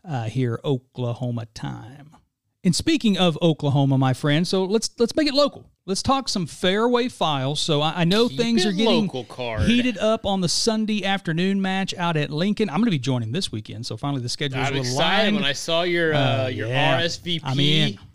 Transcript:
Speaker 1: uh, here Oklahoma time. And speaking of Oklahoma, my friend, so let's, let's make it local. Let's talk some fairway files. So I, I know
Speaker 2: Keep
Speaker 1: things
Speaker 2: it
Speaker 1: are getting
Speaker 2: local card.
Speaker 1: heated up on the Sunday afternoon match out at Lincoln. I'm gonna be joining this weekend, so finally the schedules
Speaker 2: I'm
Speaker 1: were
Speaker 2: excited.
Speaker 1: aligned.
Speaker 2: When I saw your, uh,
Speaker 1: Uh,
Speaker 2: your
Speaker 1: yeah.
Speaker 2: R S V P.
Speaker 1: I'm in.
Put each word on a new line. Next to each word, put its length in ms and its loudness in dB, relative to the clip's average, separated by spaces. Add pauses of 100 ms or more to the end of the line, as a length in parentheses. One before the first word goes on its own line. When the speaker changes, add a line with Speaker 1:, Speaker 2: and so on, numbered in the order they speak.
Speaker 1:
uh, 200 -6
here 420 -2
Oklahoma 880 -4
time. 600 -14 (480)
And 120 2
speaking 440 2
of 240 2
Oklahoma, 560 2
my 160 2
friend, 320 0
so 180 0
let's, 320 0
let's 180 0
make 120 2
it 80 -2
local. 340 0 (160)
Let's 160 -4
talk 280 0
some 180 -2
fairway 640 0
files. 500 -2
So 200 2
I, 220 0
I 40 4
know 220 4
Speaker 2:
Keep 120 -4
Speaker 1:
things 260 2
Speaker 2:
it 40 2
Speaker 1:
are 20 0
getting 320 4
Speaker 2:
local 220 -4
card. 440 -2
Speaker 1:
heated 300 2
up 260 0
on 160 0
the 80 0
Sunday 560 0
afternoon 560 0
match 320 -2
out 240 -2
at 140 -2
Lincoln. 400 0
I'm 80 -2
gonna 100 2
be 80 2
joining 360 -2
this 180 -4
weekend, 340 -10
so 120 -8
finally 260 -4
the 60 -6
schedules 380 -4
Speaker 2:
I'm 60 -2
Speaker 1:
were 60 -2
Speaker 2:
excited. 180 -2
Speaker 1:
aligned. 380 2
Speaker 2:
When 100 -2
I 80 0
saw 300 -2
your, 320 0
uh, 300 2
Speaker 1:
Uh, 20 -2
Speaker 2:
your 220 -4
Speaker 1:
yeah. 260 2
Speaker 2:
R 60 0
S 160 -4
V 200 -4
P. 80 -10
Speaker 1:
I'm 140 0
in. 400 2 (160)